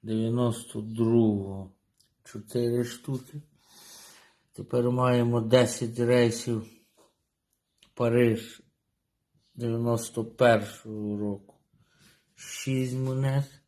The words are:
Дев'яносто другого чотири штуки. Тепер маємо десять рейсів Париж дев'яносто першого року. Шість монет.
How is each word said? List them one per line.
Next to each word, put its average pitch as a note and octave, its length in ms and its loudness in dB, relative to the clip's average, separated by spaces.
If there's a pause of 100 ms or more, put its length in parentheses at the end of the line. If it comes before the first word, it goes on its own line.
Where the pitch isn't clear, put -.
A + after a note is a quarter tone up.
Дев'яносто A2+ 760 -2
другого G#2+ 920 0 (520)
чотири A#2+ 600 -4
штуки. C3+ 580 -10 (1080)
Тепер B2 380 -2
маємо B2 500 2
десять A#2 580 2
рейсів A#2+ 680 2 (1300)
Париж A#2 680 2 (920)
дев'яносто A#2 680 -2
першого G#2+ 920 0
року. G2+ 360 -8 (800)
Шість C3 600 -6
монет. C3+ 720 -4